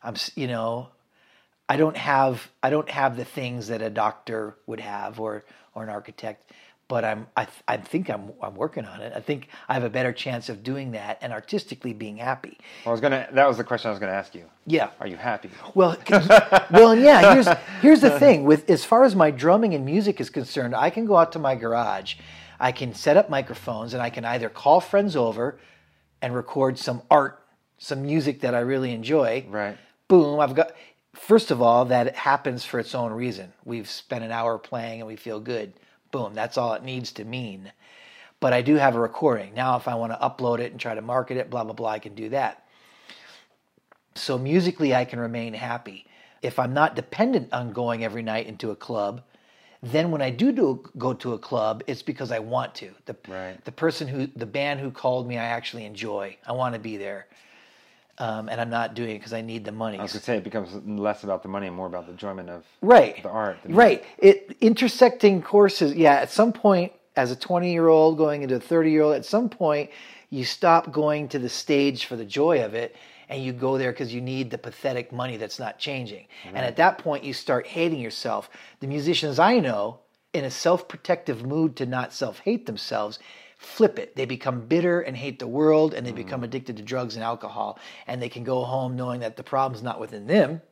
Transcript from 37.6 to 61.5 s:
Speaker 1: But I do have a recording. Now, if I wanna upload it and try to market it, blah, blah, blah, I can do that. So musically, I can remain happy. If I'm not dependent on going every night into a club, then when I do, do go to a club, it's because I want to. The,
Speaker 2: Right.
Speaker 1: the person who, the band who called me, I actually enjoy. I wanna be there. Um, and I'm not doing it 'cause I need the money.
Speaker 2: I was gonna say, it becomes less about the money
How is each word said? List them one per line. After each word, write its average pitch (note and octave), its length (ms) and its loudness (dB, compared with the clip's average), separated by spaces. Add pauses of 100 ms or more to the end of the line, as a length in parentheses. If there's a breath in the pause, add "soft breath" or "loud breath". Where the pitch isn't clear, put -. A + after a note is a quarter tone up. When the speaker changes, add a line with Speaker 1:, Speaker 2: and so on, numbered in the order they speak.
Speaker 1:
But B2+ 120 2
I B2 100 2
do D3 140 4
have C#3 200 4
a A#2 40 -2
recording. A2+ 540 -2
Now, B2+ 220 -2
if A#2+ 120 -6
I B2 60 -4
wanna A2+ 280 -6
upload B2 380 -4
it A#2+ 100 -8
and A2 100 -16
try A2+ 140 -8
to G#2+ 80 -10
market B2 340 -4
it, B2+ 140 -8
blah, A#2+ 140 -6
blah, A2 80 -10
blah, A2 180 -6
I G#2+ 80 -6
can G#2 160 -16
do A2 160 -12
that. B2 340 -6 (1500 soft breath)
So C3 240 -6
musically, D3+ 560 0
I B2 100 2
can B2 160 -10
remain A#2 340 -8
happy. G#2+ 520 -12 (360 soft breath)
If - 160 -6
I'm B2+ 140 -2
not D3 240 2
dependent G#3 560 -2
on A#2+ 200 -6
going A#2 320 -4
every A2+ 180 -8
night A2+ 240 -6
into A2 240 -10
a G2+ 60 -8
club, G#2 460 -6 (600 soft breath)
then D3+ 280 -2
when D3+ 120 -2
I C3 80 -2
do, F#3+ 200 0
do E3+ 340 0 (140)
go B2+ 160 -4
to B2 200 -8
a G#2+ 40 -10
club, A2 480 -4
it's B2 160 -10
because B2+ 300 -8
I A2+ 80 -4
want A#2+ 360 -6
to. F#2 140 -18 (160)
The, A2+ 100 -14 (120)
Speaker 2:
Right. F#2 360 -14
Speaker 1:
the - 80 -12
person D#3+ 360 -4
who, C3+ 260 -6
the A#2 120 -10
band C#3+ 340 -6
who C3+ 100 -8
called B2+ 380 -4
me, B2 100 -8
I A2+ 60 -6
actually A#2 400 -8
enjoy. G#2 520 -10 (100)
I A#2 60 -8
wanna B2 280 -4
be A2 160 -12
there. G2 300 -12 (920 soft breath)
Um, A2 280 -8
and A#2 120 -8
I'm A#2 100 -6
not A2+ 240 -4
doing A#2 160 -8
it G#2+ 100 -12
'cause A2+ 120 -16
I A2+ 100 -8
need A2+ 220 -12
the G2+ 60 -10
money. A2 280 -8
Speaker 2:
I G2 40 -10
was G2+ 100 -10
gonna G#2 120 -12
say, A#2+ 120 -2
it G2 60 -4
becomes G2 320 -10 (100)
less G#2 380 -6
about G2 220 -6
the F#2+ 40 -14
money G2 200 -10